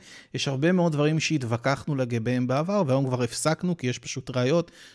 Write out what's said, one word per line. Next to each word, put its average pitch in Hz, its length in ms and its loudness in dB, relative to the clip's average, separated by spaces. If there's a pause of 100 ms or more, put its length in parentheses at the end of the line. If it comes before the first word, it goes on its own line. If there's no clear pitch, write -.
(340)
יש 131 140 -4
הרבה 139 240 2
מאוד 175 200 4
דברים 151 280 2
שהתווכחנו 135 760 0
לגביהם 123 520 0
בעבר, 165 400 0
והיום 135 200 2
כבר 127 160 0
הפסקנו, 160 540 -2
כי - 100 -6
יש 123 120 -2
פשוט - 380 -10
ראיות 147 340 2 (240)